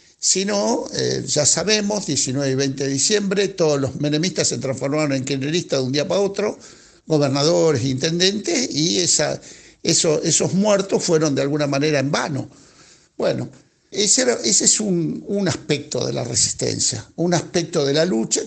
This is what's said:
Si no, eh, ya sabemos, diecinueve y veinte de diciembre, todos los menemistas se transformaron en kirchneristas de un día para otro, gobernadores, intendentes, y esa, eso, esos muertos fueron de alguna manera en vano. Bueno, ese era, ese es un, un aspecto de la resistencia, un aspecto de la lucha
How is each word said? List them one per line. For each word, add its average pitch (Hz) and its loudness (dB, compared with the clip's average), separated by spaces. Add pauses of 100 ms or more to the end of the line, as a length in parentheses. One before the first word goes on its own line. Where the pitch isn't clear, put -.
(200)
Si - 0
no, 214 0
eh, 127 -2
ya 143 0
sabemos, 202 0
diecinueve 135 0
y 131 0
veinte 139 0
de 139 -2
diciembre, 196 0
todos 156 2
los 131 -2
menemistas 151 0
se 147 -4
transformaron 135 -2
en 131 -2
kirchneristas 143 -2
de 131 0
un 127 -2
día 143 0
para 180 2
otro, 202 -2 (500)
gobernadores, 147 4
intendentes, 180 0
y 170 0
esa, 147 0 (420)
eso, 165 2
esos 160 0
muertos 196 0
fueron 156 2
de 135 0
alguna 147 -2
manera 143 0
en 135 0
vano. 151 -4 (680)
Bueno, 127 -2 (420)
ese 208 2
era, 247 2 (100)
ese 226 2
es - 2
un, 175 -2
un 202 -2
aspecto 131 -2
de 135 -4
la 131 -4
resistencia, 113 -2
un 170 0
aspecto 165 -2
de 139 0
la 160 2
lucha 214 0